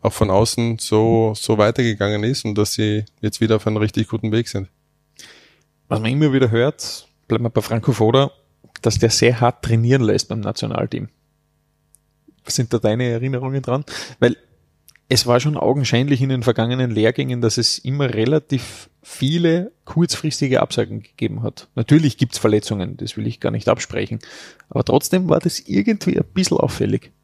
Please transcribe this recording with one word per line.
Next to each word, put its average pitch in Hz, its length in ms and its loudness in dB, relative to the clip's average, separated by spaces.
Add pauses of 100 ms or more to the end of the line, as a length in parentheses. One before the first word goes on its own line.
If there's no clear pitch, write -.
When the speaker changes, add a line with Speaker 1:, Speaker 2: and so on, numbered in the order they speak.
Speaker 1:
auch - 120 -2
von 104 180 0
außen 113 480 2
so, 113 580 2
so 110 220 -2
weitergegangen 104 680 0
ist 127 200 -2
und 107 140 -2
dass 107 160 0
sie 107 300 0 (160)
jetzt 107 200 -4
wieder 110 160 2
auf 104 100 -2
einem 107 100 0
richtig 107 320 0
guten 110 240 -4
Weg 113 160 0
sind. 95 200 -6 (1200)
Speaker 2:
Was 107 120 -2
man 110 100 0
immer 147 220 2
wieder 127 180 4
hört, - 560 -2 (220)
bleiben 113 160 0
wir 113 60 -2
bei - 100 0
Franco 117 320 -2
Foda, 120 400 2 (480)
dass - 180 0
der 113 120 4
sehr 120 300 2
hart 123 240 0
trainieren 117 380 2
lässt 104 260 0
beim 110 120 -6
Nationalteam. 104 680 -6 (1400)
Was - 120 -6
sind 123 160 -2
da 120 60 2
deine 113 260 2
Erinnerungen 131 580 -2
dran? 127 220 -2 (340)
Weil 123 180 4 (720)
es 127 180 2
war 120 120 4
schon 147 180 0
augenscheinlich 131 640 0
in 135 100 0
den 131 120 0
vergangenen 120 480 0
Lehrgängen, 120 500 0
dass 117 180 0
es - 200 0
immer 135 360 -2
relativ 127 720 -2 (140)
viele 170 680 0 (120)
kurzfristige 151 800 0
Absagen 107 400 -4
gegeben 110 400 -6
hat. - 320 -8
Natürlich 147 420 2
gibt's - 220 -2
Verletzungen, 104 580 0
das - 200 -10
will 107 100 -4
ich 117 120 -6
gar - 120 -2
nicht 110 180 -4
absprechen. 107 520 -4 (480)
Aber 123 160 -2
trotzdem 185 440 2
war 156 120 4
das - 200 -4
irgendwie 208 580 0
ein - 140 0
bisschen 185 240 0
auffällig. - 560 -2 (120)